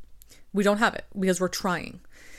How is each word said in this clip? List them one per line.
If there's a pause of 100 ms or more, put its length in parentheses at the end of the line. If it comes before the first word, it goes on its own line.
(520)
We
don't
have
it (120)
because
we're
trying. (380)